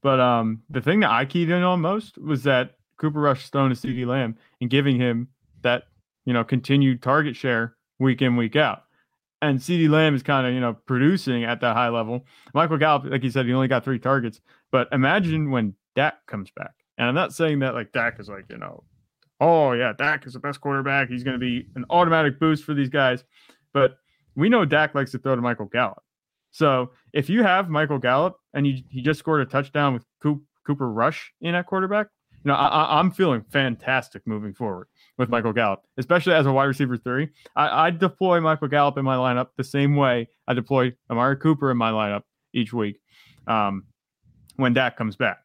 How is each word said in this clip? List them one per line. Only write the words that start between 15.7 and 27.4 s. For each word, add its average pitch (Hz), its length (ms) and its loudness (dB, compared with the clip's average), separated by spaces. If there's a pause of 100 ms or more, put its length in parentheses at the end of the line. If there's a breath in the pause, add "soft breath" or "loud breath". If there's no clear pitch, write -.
Dak 147 320 -2
comes 98 240 -12
back. - 240 -16 (240)
And 120 80 0
I'm 127 80 0
not 175 180 -2
saying 156 260 0
that, 131 140 -2
like, 117 180 -10
Dak 117 280 -4
is, 101 100 -18
like, 98 200 -16
you - 100 -18
know, - 240 -16 (560)
"Oh, 156 320 4
yeah, 120 260 0
Dak 147 300 -2
is 127 60 -18
the 131 60 -16
best 143 220 -10
quarterback. 139 480 -2
He's 123 140 -8
gonna 131 160 -4
be 123 360 -4
an 127 140 -10
automatic 160 500 2
boost 156 240 0
for 151 120 -6
these 139 140 -2
guys." 131 340 0 (500 soft breath)
But 131 240 2 (380)
we 156 140 2
know 226 160 2
Dak 147 280 0
likes 139 200 -2
to 127 40 -8
throw 135 180 -2
to 120 60 -4
Michael 120 240 -4
Gallup. 110 380 -4 (480)
So 131 400 0 (200 soft breath)
if 147 180 -2
you 226 140 2